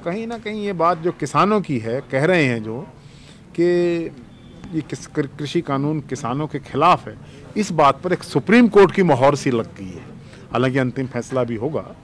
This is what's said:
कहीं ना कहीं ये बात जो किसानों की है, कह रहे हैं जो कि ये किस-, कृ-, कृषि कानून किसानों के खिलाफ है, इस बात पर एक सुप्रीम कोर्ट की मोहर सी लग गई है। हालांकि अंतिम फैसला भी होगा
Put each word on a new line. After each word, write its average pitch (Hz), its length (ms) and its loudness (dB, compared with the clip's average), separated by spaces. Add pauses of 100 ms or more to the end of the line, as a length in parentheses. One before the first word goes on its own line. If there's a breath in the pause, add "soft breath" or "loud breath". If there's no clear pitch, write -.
कहीं 208 220 -6
ना 233 100 -10
कहीं 214 280 -8
ये 202 80 -4
बात 170 240 2
जो 165 140 -2
किसानों 175 500 2
की 143 180 -4
है, 113 220 -4 (100)
कह 135 140 0
रहे 170 200 4
हैं 120 180 -2
जो 110 240 -10 (720 loud breath)
कि 170 40 2 (1080)
ये 156 80 -2
किस-, - 260 -12
कृ-, 143 300 -6
कृषि 151 240 -4
कानून 147 380 -4
किसानों 131 480 -6
के 143 120 -10
खिलाफ 156 480 2
है, - 360 -18 (140)
इस 208 140 -2
बात 147 300 4
पर 180 120 -2
एक 160 100 -4
सुप्रीम 226 440 4
कोर्ट 196 240 8
की 196 120 0
मोहर 143 320 4
सी 139 160 -2
लग 113 260 -4
गई 95 120 -14
है। 85 160 -16 (460 loud breath)
हालांकि 127 260 0
अंतिम 131 300 -2
फैसला 123 360 -4
भी 117 120 -4
होगा 113 480 -6